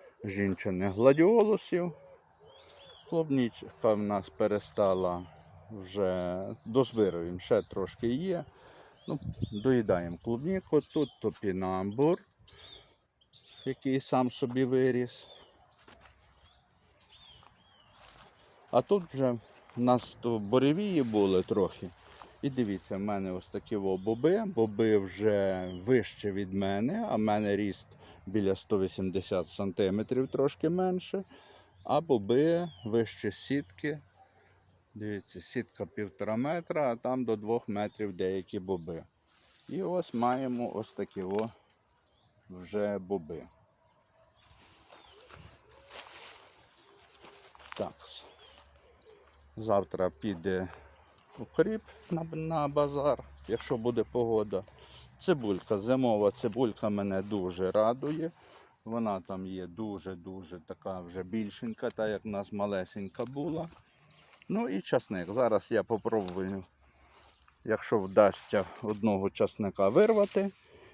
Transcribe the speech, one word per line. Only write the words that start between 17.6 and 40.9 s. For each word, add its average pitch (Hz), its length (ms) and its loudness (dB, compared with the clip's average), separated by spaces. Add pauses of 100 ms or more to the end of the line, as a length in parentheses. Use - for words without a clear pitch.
А 123 120 4
тут 196 220 0 (100)
вже 127 240 0 (380)
в 123 40 -4
нас 123 400 2
то 117 180 0
буревії 143 640 2
були 98 400 4
трохи. 95 460 0 (540)
І 139 80 0
дивіться, 104 460 -2
в 95 40 -4
мене 98 320 -4
ось 92 160 -8
такі 104 280 -6
во 95 200 0
боби. 123 480 2
Боби 110 540 4
вже 95 720 2 (120)
вище 107 500 2
від 95 220 -4
мене, 107 560 0
а 123 60 0
в - 20 2
мене 107 380 2
ріст 185 320 -2 (380)
біля 95 300 2
сто 101 240 0
вісімдесят 95 680 -2
сантиметрів, 104 800 0
трошки 143 400 0
менше. 185 560 -2 (600)
А 143 160 2
боби 151 680 4 (160)
вище 110 480 0
сітки. 143 680 -6 (920)
Дивіться, 104 460 -8
сітка - 460 -8
півтора 104 500 -6
метра, 151 560 -2
а 117 40 -4
там 127 280 -4
до 110 120 0
двох 107 320 -4
метрів 104 440 -4
деякі 95 460 -4
боби. 85 460 -6 (640)
І 185 140 -6
ось 175 320 -4
маємо 123 600 0
ось 110 200 -6